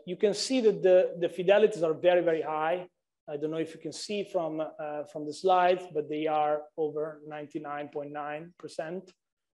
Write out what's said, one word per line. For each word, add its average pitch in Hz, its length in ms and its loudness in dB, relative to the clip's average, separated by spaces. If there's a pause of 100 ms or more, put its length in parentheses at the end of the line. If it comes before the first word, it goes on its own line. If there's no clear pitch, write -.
you 175 120 -8
can 202 180 2
see - 260 -2
that 196 220 4
the, 180 380 6
the 170 80 0
fidelities 190 560 4
are 160 100 0
very, 175 260 4
very 165 220 2
high. 156 440 -2 (420)
I 151 80 -8
don't 151 160 -4
know 160 60 -4
if 160 140 -4
you - 80 -18
can 156 120 -10
see 202 320 -6
from, 160 360 -4
uh, 151 440 -8
from 151 200 -12
the 147 80 -8
slides, 180 520 4 (100)
but 147 140 -4
they 151 180 -2
are 151 360 2 (140)
over 151 500 -4
ninety-nine 147 640 -10
point 147 240 -10
nine 147 460 -10
percent. 170 540 -10 (420)